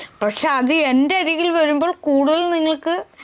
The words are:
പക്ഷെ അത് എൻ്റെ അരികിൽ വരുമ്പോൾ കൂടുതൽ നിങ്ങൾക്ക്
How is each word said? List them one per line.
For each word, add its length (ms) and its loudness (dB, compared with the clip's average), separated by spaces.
പക്ഷെ 260 -2
അത് 260 0
എൻ്റെ 420 2
അരികിൽ 360 0
വരുമ്പോൾ 500 0
കൂടുതൽ 500 0
നിങ്ങൾക്ക് 540 -2